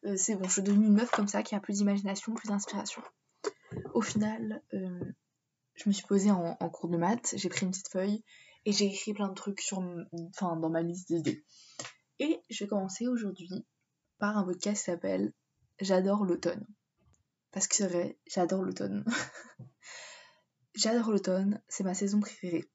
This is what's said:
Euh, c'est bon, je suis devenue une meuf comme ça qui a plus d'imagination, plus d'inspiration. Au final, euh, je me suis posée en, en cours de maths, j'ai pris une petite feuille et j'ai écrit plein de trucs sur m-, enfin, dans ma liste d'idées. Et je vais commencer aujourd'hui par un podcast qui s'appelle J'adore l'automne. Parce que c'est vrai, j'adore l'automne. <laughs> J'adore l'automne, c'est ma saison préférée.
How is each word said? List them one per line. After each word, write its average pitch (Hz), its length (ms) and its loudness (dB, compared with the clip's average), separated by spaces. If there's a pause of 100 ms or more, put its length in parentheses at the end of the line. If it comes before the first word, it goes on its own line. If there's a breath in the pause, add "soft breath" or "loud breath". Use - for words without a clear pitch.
Euh, 202 120 0
c'est 214 180 0
bon, 190 120 -2
je 190 60 0
suis 202 80 2
devenue 202 240 6
une 208 80 8
meuf 233 160 6
comme 208 180 2
ça 202 160 -2
qui - 120 -4
a 202 40 0
plus 202 180 -4
d'imagination, 202 560 0
plus 226 140 -6
d'inspiration. 202 540 -4 (920 loud breath)
Au 160 80 4
final, 220 600 -2 (120)
euh, 185 300 -6 (720)
je - 160 -2
me 202 40 4
suis - 120 -4
posée 202 260 4
en, 170 280 0
en 170 100 -2
cours 170 200 -8
de 170 80 2
maths, 190 400 2
j'ai 190 120 -2
pris 190 160 -2
une 185 60 0
petite - 180 -8
feuille 202 340 -2 (420 loud breath)
et 208 60 2
j'ai 202 140 4
écrit 196 280 -4
plein 202 140 -2
de 190 60 -4
trucs 196 280 -8
sur 190 180 -4
m-, 175 280 -6 (220)
enfin, 180 280 -2
dans 160 120 0
ma 165 140 2
liste 175 240 -4
d'idées. 160 360 0 (760 loud breath)
Et 302 200 0 (100)
je 208 140 -8
vais 202 40 -6
commencer 202 400 -2
aujourd'hui 196 580 -4 (540)
par 208 180 0
un 202 60 2
podcast 180 340 -2
qui - 140 -2
s'appelle 190 420 0 (480)
J'adore 196 420 4
l'automne. 175 420 0 (840)
Parce - 160 -2
que - 80 0
c'est 196 120 2
vrai, 175 400 0
j'adore 190 340 2
l'automne. 196 440 -2
<laughs> - 680 -6 (1040 loud breath)
J'adore 220 340 2
l'automne, 196 580 2
c'est - 160 -6
ma 185 100 0
saison 202 260 2
préférée. 180 560 -2